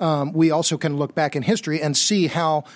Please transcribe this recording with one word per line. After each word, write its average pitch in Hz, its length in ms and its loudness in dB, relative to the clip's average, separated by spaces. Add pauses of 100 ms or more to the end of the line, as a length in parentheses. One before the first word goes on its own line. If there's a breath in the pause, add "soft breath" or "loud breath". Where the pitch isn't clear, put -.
um, 147 320 0
we 160 180 4
also 160 280 0
can 147 180 -2
look 143 180 -4
back 151 220 0
in 135 60 -2
history 156 400 0
and 147 120 0
see 180 340 2
how 156 360 0 (120)